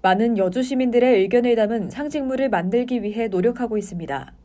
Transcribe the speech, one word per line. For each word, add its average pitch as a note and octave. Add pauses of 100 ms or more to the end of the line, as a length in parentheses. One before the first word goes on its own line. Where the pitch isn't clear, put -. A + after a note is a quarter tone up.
많은 G#3
여주 G3
시민들의 B3+
의견을 A#3+
담은 G#3+
상징물을 C4+
만들기 A3
위해 G#3+
노력하고 A3
있습니다. E3 (120)